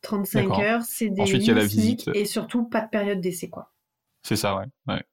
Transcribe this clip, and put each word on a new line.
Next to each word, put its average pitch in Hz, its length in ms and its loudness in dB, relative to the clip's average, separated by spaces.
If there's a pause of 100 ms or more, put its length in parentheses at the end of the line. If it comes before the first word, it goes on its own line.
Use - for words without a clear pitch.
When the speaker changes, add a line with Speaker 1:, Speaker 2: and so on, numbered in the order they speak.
Speaker 1:
Trente-cinq 202 480 -2
Speaker 2:
D'accord. 190 120 2
Speaker 1:
heures, 226 220 2
C 226 280 -4
D 185 80 -4
I, - 20 0
Speaker 2:
Ensuite, 196 220 2
il 214 60 4
y - 20 6
a - 40 6
la - 140 4
Speaker 1:
smic, 107 300 2
Speaker 2:
visite. - 160 -6
Speaker 1:
et 202 100 0
surtout 233 400 -2
pas 226 160 -2
de 226 80 -8
période 202 320 -2
d'essai, 175 300 -4
quoi. - 240 -16 (480)
Speaker 2:
C'est 113 140 -2
ça, 101 200 0
ouais, 95 80 -4 (220)
ouais. 98 160 2 (100)